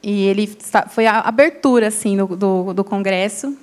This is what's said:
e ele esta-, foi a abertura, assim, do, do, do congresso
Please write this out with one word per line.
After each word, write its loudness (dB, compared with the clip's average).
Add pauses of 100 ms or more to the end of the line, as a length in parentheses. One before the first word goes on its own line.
e 0
ele 0
esta-, 0
foi 0
a 2
abertura, 2
assim, -2
do, 0
do, -2
do 0
congresso -2